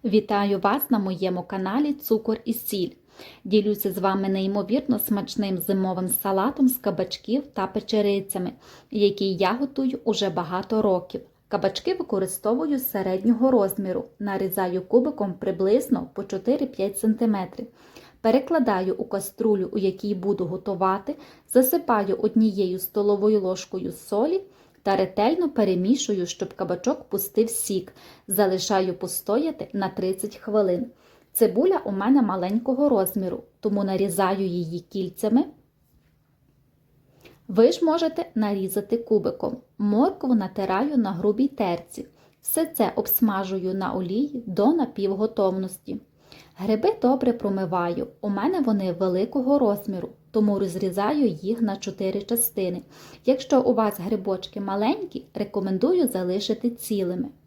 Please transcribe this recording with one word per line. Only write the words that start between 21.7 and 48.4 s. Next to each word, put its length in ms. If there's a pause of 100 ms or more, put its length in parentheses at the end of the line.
однією 640
столовою 600
ложкою 520
солі 480 (420)
та 140
ретельно 540
перемішую, 760
щоб 280
кабачок 500
пустив 460
сік. 420 (360)
Залишаю 680
постояти 760
на 160
тридцять 480
хвилин. 500 (460)
Цибуля 520
у 80
мене 300
маленького 680
розміру, 540 (180)
тому 240
нарізаю 640
її 340
кільцями. 640 (2000)
Ви 240
ж 120
можете 500
нарізати 640
кубиком. 580 (220)
Моркву 560
натираю 640
на 160
грубій 360
терці. 580 (360)
Все 240
це 300
обсмажую 800
на 180
олії 540
до 260
напівготовності. 1300 (560)
Гриби 460
добре 300
промиваю, 760 (140)
у 80
мене 320